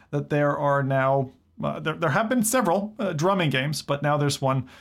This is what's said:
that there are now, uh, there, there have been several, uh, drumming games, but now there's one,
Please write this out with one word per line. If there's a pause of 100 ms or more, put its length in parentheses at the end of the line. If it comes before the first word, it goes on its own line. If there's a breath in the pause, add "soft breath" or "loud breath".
(120)
that
there
are
now, (320)
uh,
there,
there
have
been
several,
uh,
drumming
games,
but
now
there's
one, (140 loud breath)